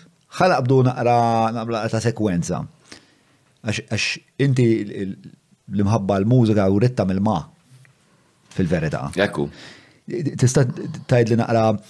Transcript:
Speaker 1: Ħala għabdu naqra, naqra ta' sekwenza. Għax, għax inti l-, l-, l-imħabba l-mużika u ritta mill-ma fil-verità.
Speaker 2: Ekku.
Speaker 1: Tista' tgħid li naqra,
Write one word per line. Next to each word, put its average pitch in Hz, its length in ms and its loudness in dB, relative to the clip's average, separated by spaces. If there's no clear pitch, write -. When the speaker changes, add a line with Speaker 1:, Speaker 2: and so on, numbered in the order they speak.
Speaker 1:
Ħala 175 280 2
għabdu 135 240 2
naqra, 123 320 2
naqra 113 380 -4
ta' 113 120 -2
sekwenza. 90 600 -2
Għax, 107 180 -4
għax - 240 -6
inti 131 380 2
l-, 101 260 -6
l-, - 320 -10
l-imħabba 98 520 0
l-mużika 107 500 4
u 98 80 2
ritta 120 260 0
mill-ma 95 360 -2
fil-verità. 76 640 -2
Speaker 2:
Ekku. 90 340 -2
Speaker 1:
Tista' 127 340 2
tgħid - 640 -2
li 113 80 2
naqra, 113 260 2